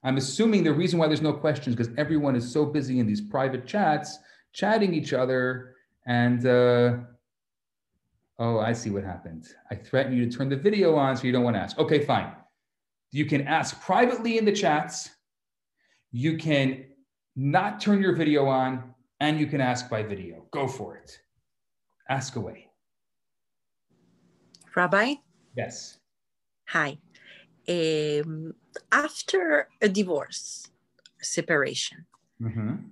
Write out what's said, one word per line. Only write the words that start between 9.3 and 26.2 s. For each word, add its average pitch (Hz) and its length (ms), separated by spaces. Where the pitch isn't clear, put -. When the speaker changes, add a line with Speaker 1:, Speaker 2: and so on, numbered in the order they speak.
Speaker 1:
I 107 40
threatened 131 400
you 120 140
to 120 80
turn 135 100
the 139 80
video 180 400
on, 135 220
so 120 60
you 127 80
don't 123 120
wanna 117 140
ask. 87 220
Okay, 147 260
fine. 98 300
You 147 140
can 143 220
ask 151 340
privately 226 560
in 220 80
the 208 60
chats. 165 580
You 151 260
can 139 480
not 175 460
turn 202 180
your 190 160
video 147 300
on, 131 480
and 151 200
you 151 80
can 143 120
ask 123 300
by 110 140
video. 92 480
Go 139 160
for - 300
it. - 220
Ask 131 260
away. - 340
Speaker 2:
Rabbi? 196 400
Speaker 1:
Yes. - 420